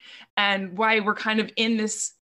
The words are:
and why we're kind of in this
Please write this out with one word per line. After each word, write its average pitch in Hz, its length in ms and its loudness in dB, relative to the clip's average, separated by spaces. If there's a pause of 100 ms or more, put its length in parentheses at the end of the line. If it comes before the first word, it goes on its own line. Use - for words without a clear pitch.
(360)
and 196 400 0
why 220 220 4
we're 202 160 0
kind 220 240 0
of 214 160 0
in 226 220 0
this 214 460 -4